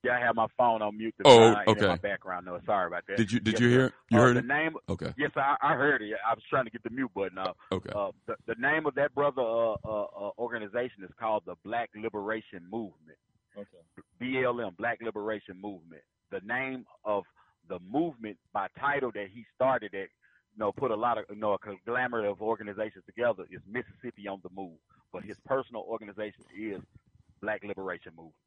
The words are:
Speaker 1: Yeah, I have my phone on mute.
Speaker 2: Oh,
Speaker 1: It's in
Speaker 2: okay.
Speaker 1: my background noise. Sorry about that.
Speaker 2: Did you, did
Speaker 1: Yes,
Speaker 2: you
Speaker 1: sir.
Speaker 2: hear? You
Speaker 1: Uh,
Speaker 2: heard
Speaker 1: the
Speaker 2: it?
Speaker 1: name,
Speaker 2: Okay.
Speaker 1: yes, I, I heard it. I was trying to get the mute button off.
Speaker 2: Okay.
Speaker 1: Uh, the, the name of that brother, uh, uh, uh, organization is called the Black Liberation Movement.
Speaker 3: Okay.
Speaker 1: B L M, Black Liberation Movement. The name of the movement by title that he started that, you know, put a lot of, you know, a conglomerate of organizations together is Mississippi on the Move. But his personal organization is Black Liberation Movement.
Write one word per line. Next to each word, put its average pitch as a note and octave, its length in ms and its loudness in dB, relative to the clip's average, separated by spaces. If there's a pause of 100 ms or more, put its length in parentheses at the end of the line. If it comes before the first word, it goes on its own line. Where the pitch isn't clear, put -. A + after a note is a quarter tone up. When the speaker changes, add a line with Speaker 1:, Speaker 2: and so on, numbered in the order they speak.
Speaker 1:
Yeah, B2 140 2
I - 20 0
have A#2+ 160 2
my A2+ 100 2 (100)
phone A2+ 280 4
on G#2 120 -4
mute. A2 200 -6 (100)
Speaker 2:
Oh, A#2 240 12
Speaker 1:
It's G#2 160 4
in G#2+ 120 6
Speaker 2:
okay. G#2 100 4
Speaker 1:
my F2 100 2
background F#2 480 -6
noise. F2 220 -8
Sorry G2+ 180 2
about F2 220 -8
that. G2 100 -4
Speaker 2:
Did G#2 140 0
you, A#2+ 80 0
did A2 140 0
Speaker 1:
Yes, A2 80 2
Speaker 2:
you A#2+ 100 6
Speaker 1:
sir. B2 40 6
Speaker 2:
hear? C3 180 4 (180)
You A2 80 8
Speaker 1:
Uh, - 20 10
Speaker 2:
heard B2 140 8
Speaker 1:
the A#2+ 60 4
Speaker 2:
it? A#2 40 -6
Speaker 1:
name, D#3 300 0 (120)
Speaker 2:
Okay. - 300 -4
Speaker 1:
yes, D3 180 -2
I, C#3+ 240 0
I C#3+ 140 2
heard B2+ 300 2
it. G#2 100 -8 (100)
I A2+ 120 2
was A2 120 -20
trying C3+ 180 0
to A2+ 40 -12
get A2+ 140 -14
the A2+ 80 -8
mute B2+ 240 -4
button F#2+ 240 -4
off. F#2 180 -4 (140)
Speaker 2:
Okay. F#2 220 -4
Speaker 1:
Uh, G2+ 180 -2 (160)
the, A2 80 -6 (100)
the A2+ 140 -6
name D3 260 0
of C#3 100 0
that C#3+ 200 0
brother, C#3+ 260 0
uh, A2+ 320 2 (100)
uh, G#2+ 220 -4 (100)
uh, G2+ 220 -6
organization A2+ 680 -6
is F2+ 60 -16 (100)
called A2 280 -2
the F2+ 160 -12
Black A#2 320 -6
Liberation G#2+ 760 -8
Movement. F2 480 -12 (400)
Speaker 3:
Okay. G2+ 100 -14 (520)
Speaker 1:
B C3 260 -2
L A#2+ 160 0
M, F#2+ 160 -8
Black A2+ 240 -4
Liberation G#2 580 -8
Movement. E2+ 440 -16 (260)
The G2 120 -8
name B2+ 440 -6 (180)
of G2+ 200 -2 (440)
the F2+ 120 -10
movement A2+ 580 -6 (160)
by G2 140 -2 (120)
title C#3 360 -2
that G2+ 180 -10
he A2+ 100 -20 (120)
started B2 380 0
that, G2 160 -8 (440)
you G#2+ 60 -20
know, G#2 120 0
put C3 200 -2
a G#2+ 40 0
lot A#2 220 0
of, G#2 140 -8
you G#2 40 -12
know, G#2 180 0
a F#2+ 40 0
conglomerate A#2 680 -4
of G2+ 180 -2
organizations G#2+ 640 -6
together G#2 420 -2
is F2 180 -16
Mississippi G2+ 600 -10
on G2 160 -8
the F2+ 120 -14
Move. F2+ 220 -12 (340)
But - 120 -12
his G#2+ 140 -14 (100)
personal A#2+ 340 -2
organization G#2+ 600 -10 (120)
is G#2 240 -8 (600)
Black G#2 220 -6
Liberation F#2+ 520 -10
Movement. E2 200 -20 (120)